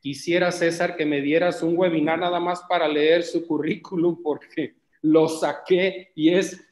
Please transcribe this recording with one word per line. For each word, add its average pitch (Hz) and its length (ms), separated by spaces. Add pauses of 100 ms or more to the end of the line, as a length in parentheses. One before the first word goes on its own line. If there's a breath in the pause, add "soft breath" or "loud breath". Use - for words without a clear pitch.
Quisiera, 170 500
César, 175 440
que 156 100
me 147 140
dieras 160 420
un 165 140
webinar 165 420
nada 175 220
más 175 280
para 170 200
leer 151 340
su 170 240
currículum, 165 760
porque 143 520 (280)
lo 156 260
saqué 175 880
y 156 160
es - 420